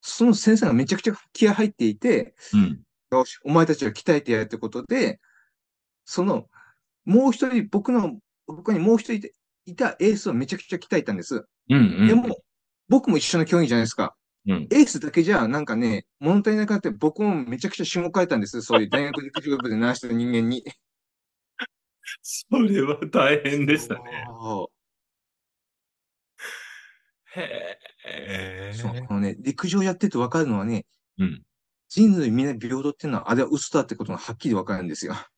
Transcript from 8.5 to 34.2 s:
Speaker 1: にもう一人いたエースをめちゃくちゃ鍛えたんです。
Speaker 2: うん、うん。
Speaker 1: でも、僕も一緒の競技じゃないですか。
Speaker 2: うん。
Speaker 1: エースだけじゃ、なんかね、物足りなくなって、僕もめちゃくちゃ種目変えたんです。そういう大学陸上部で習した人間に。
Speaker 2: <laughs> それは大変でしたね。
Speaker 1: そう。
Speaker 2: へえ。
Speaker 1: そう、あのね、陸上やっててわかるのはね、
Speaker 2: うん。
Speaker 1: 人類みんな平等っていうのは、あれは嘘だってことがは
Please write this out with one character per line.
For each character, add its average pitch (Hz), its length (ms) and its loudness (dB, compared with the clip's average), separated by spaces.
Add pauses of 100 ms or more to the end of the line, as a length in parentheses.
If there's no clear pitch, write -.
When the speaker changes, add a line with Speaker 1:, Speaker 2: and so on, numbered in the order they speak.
Speaker 1:
に 175 80 0
も 214 140 6
う 226 40 4
一 220 180 -4
人 202 120 -8 (360)
い 180 120 -16
た - 220 -2
エ 196 120 4
ー 208 60 2
ス 208 140 -6
を 120 40 -2
め 127 120 0
ち 160 80 -6
ゃ 175 40 -8
く - 40 -14
ち - 120 -10
ゃ - 20 -6
鍛 - 200 -4
え 151 60 2
た 113 100 -4
ん 98 40 -4
で 87 60 -8
す。 - 240 -8 (240)
Speaker 2:
う 131 40 4
ん、 90 260 6
う 208 40 6
ん。 220 40 8
Speaker 1:
で 220 60 6
も、 233 280 2 (460)
僕 269 220 4
も 170 60 4
一 143 80 0
緒 - 140 0
の 160 60 4
競 175 160 2
技 156 80 2
じ 120 60 0
ゃ - 40 4
な 117 40 2
い - 20 2
で - 40 -2
す - 60 -8
か。 - 200 -4 (320)
Speaker 2:
う 95 80 2
ん。 80 160 -6
Speaker 1:
エ 233 100 4
ー 294 60 8
ス - 140 -6
だ 147 100 -8
け 170 120 2
じ 175 100 2
ゃ、 123 160 2
な 143 120 0
ん 151 40 -6
か 113 120 -4
ね、 110 280 -2 (140)
物 175 220 4
足 214 100 0
り 214 60 2
な 214 100 0
く 208 40 -2
な 214 60 2
っ 202 40 0
て、 - 100 -4
僕 151 320 0
も 160 220 0
め 120 140 -8
ち 196 80 -6
ゃ - 40 -2
く - 60 -14
ち 185 60 -6
ゃ 165 80 -4
種 175 140 -4
目 170 80 -6
変 185 120 2
え - 20 -6
た 160 100 0
ん 113 40 0
で 101 80 -4
す。 117 120 -8
そ - 180 0
う 110 40 4
い 104 40 -2
う - 40 -8
大 - 160 0
学 - 160 -8
陸 135 180 -10
上 139 160 -2
部 127 140 -4
で 107 60 0
習 120 180 0
し - 60 -10
た 123 80 -12
人 120 220 -2
間 117 200 0
に。 123 140 -6 (920)
Speaker 2:
<laughs> - 120 -12 (500)
そ - 380 -4
れ 196 240 2
は 147 160 -2 (120)
大 147 320 2
変 143 220 -2
で 147 140 2
し - 100 -10
た 202 60 -4
ね。 - 60 -14 (260)
Speaker 1:
そ 110 440 -8 (2750)
う。 180 40 -10
Speaker 2:
へ - 380 -12 (260)
え。 95 680 -12
Speaker 1:
そ 117 140 -8
う、 127 200 -10
あ 104 60 -6
の 101 60 -2
ね、 98 180 -2
陸 139 300 -6
上 190 140 0
や 190 100 0
っ 180 40 -6
て 202 140 0
て - 80 -4
わ 120 100 0
か 160 120 0
る 156 60 2
の 113 120 -2
は 98 80 -4
ね、 113 180 -4 (340)
Speaker 2:
う 95 60 0
ん。 80 180 -6 (460)
Speaker 1:
人 202 300 6
類 135 120 2
み 120 120 2
ん 139 40 0
な 143 80 -4
平 123 280 -6
等 147 80 0
っ 143 40 -8
て - 120 -12
い 147 40 -6
う - 20 -4
の 107 80 -4
は、 - 100 -6
あ 117 40 2
れ 131 80 4
は - 80 0
嘘 - 280 0
だ 135 60 2
っ - 20 -12
て - 80 -8
こ - 100 -8
と 95 80 -8
が 87 60 -10
は - 140 -12